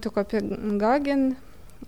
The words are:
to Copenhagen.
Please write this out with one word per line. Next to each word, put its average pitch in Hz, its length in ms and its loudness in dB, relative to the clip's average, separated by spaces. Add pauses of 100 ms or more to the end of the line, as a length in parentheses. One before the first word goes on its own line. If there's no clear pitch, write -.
to 208 80 -2
Copenhagen. 226 1300 2 (500)